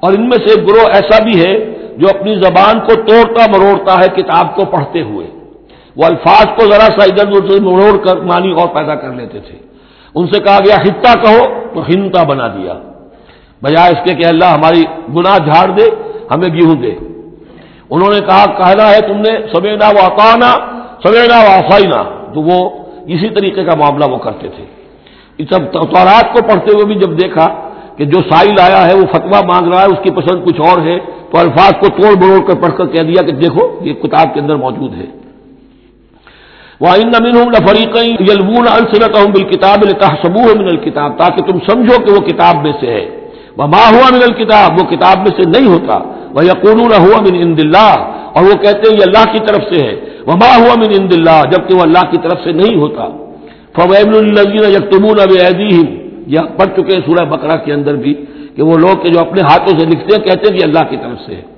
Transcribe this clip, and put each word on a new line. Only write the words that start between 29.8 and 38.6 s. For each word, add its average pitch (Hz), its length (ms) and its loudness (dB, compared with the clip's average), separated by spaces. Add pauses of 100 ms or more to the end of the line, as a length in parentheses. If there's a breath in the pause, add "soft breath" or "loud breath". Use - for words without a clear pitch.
ہے، 190 60 4
اس 190 160 0
کی 185 80 0
پسند 175 360 -4
کچھ 165 140 -2
اور 170 260 0
ہے، 175 120 -4
تو - 400 -8
الفاظ 170 420 2
کو 196 80 2
توڑ 190 360 2
مروڑ 190 220 4
کر 180 100 0
پڑھ 160 200 -4
کر 180 100 -4
کہہ 165 160 -4
دیا 170 200 0
کہ، 160 100 -4
"دیکھو، 165 480 -2
یہ 170 120 -8
کتاب 156 420 -2
کے 147 60 -6
اندر 147 160 -4
موجود 127 380 -8
ہے۔" - 280 -16 (1600 soft breath)
وَإِنَّ 220 400 0
مِنْهُمْ 240 300 2
لَفَرِيقًا 220 520 0
يَلْوُونَ 220 640 0 (100)